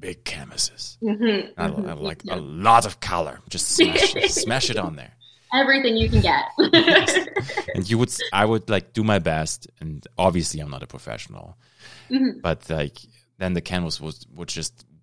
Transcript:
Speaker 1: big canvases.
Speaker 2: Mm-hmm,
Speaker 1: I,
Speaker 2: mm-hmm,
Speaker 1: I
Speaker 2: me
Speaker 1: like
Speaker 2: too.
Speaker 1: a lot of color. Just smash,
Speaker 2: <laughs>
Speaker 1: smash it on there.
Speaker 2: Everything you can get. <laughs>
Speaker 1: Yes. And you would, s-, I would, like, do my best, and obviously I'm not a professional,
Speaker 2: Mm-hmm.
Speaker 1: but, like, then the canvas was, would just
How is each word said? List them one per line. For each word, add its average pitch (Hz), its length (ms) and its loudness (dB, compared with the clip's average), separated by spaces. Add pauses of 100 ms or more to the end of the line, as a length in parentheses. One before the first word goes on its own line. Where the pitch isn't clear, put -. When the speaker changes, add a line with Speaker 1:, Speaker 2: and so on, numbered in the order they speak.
Speaker 1:
big 90 240 -12
canvases. - 760 -8
Speaker 2:
Mm-hmm, 214 580 -2
Speaker 1:
I, 85 80 -2
Speaker 2:
mm-hmm, - 200 -6
Speaker 1:
I - 60 -8
Speaker 2:
me 73 80 -10
Speaker 1:
like 78 200 -8
Speaker 2:
too. - 100 -8
Speaker 1:
a 92 40 -4
lot 92 500 4
of - 140 -8
color. 82 480 -4
Just - 200 -4
smash, - 440 4
Speaker 2:
<laughs> - 200 0
Speaker 1:
smash - 380 0
it 113 80 -2
on 80 180 -6
there. 64 160 -18 (420)
Speaker 2:
Everything 262 420 4
you 226 120 2
can 220 140 4
get. 156 220 2 (140)
<laughs> - 140 4
Speaker 1:
Yes. 330 440 4 (580)
And 92 140 -4
you 113 100 2
would, 120 100 2
s-, - 120 -6 (120)
I 104 120 4
would, 110 260 0
like, 95 220 0
do 110 120 0
my 107 160 4
best, 80 480 -4 (120)
and 78 240 -10 (140)
obviously 85 420 2
I'm 73 100 -10
not 67 120 -12
a 67 40 -12
professional, 53 680 -14 (540)
Speaker 2:
Mm-hmm. 262 320 2
Speaker 1:
but, 82 280 -2
like, 76 280 -4 (400)
then 92 160 -2
the 87 60 0
canvas 87 400 -4
was, 78 340 -12
would 85 140 -14
just - 360 -10 (180)